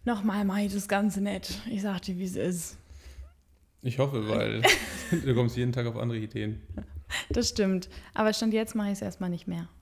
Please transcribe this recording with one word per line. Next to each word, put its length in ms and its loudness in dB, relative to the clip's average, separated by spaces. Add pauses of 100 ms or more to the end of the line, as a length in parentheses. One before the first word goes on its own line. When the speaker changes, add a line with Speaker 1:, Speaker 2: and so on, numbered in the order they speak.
Speaker 1:
nochmal 400 2
mach 140 2
ich 140 0
das 140 -2
Ganze 340 2
nicht. 480 -4
Ich 120 -2
sag 220 -2
dir, 140 -4
wie 80 -4
es 100 -6
ist. 420 -2 (1040)
Speaker 2:
Ich 180 -2
hoffe, 300 2
weil 320 2 (500)
Speaker 1:
<laughs> 0 -
Speaker 2:
du 240 2
kommst 220 4
jeden 160 2
Tag 140 0
auf 100 -4
andere 220 -2
Ideen. 420 -4 (680)
Speaker 1:
Das 200 2
stimmt. 400 2 (240)
Aber 180 4
Stand 220 2
jetzt 220 0
mache 120 0
ich 60 0
es 80 -4
erstmal 280 -4
nicht 180 -4
mehr. 200 -6 (140)